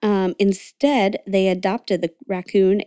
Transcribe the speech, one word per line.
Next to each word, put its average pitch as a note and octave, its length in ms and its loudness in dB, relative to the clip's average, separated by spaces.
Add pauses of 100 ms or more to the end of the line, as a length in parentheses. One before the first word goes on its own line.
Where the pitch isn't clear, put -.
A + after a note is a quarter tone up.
Um, F#3+ 380 0
instead, G3+ 760 -2 (100)
they F#3+ 220 2
adopted F#3 520 -2
the E3 120 -6 (120)
raccoon, F#3+ 600 0